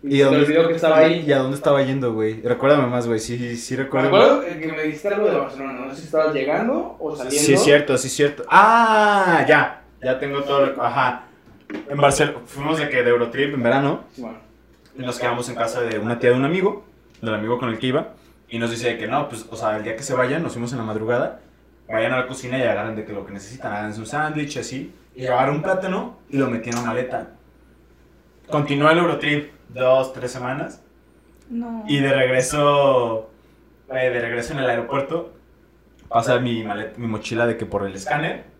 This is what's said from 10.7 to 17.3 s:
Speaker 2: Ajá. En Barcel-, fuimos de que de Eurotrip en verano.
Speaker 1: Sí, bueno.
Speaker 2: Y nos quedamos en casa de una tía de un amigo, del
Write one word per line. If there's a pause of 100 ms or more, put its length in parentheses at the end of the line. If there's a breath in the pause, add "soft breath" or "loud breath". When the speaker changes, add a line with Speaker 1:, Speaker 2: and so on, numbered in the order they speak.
Speaker 2:
Ajá. (680)
En
Barcel-, (100)
fuimos
de
que
de
Eurotrip
en
verano.
Speaker 1:
Sí,
bueno. (600)
Speaker 2:
Y
nos
quedamos
en
casa
de
una
tía
de
un
amigo, (360)
del